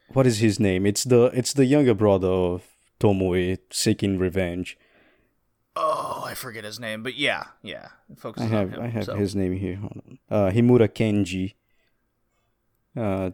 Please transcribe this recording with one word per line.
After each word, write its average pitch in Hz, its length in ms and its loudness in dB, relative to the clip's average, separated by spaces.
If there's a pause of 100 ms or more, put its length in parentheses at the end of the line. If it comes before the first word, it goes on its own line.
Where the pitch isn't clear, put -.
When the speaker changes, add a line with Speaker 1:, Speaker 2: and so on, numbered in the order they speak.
(120)
Speaker 1:
what 131 140 4
is 113 120 2
his 107 220 2
name? 95 240 2
It's 101 200 0
the, 123 200 6 (100)
it's 123 200 -2
the 135 100 4
younger 131 300 4
brother 98 340 4
of 90 360 0 (360)
Tomoe 92 580 2 (120)
seeking 101 480 0
revenge. 90 580 -4 (960)
Speaker 2:
Oh, - 520 -4
I 101 80 -8
forget 113 300 -12
his 107 140 -12
name, 110 240 -10
but 123 120 -8
yeah, 120 300 -2 (180)
yeah. 69 260 -14 (220)
It - 80 -20
Speaker 1:
I - 20 -20
Speaker 2:
focuses 113 300 -6
Speaker 1:
have, 104 180 0
Speaker 2:
on 92 60 -12
him, - 80 -10
Speaker 1:
I 120 60 -8
have 113 160 -6
Speaker 2:
so. 95 100 -8
Speaker 1:
his 101 220 -2
name 92 200 -2
here. 95 200 -6
Hold - 300 -12
on. - 120 -20 (120)
Uh, 101 200 2
Himura 123 380 6
Kenji. 101 680 -2 (1400)
Uh, 95 380 -2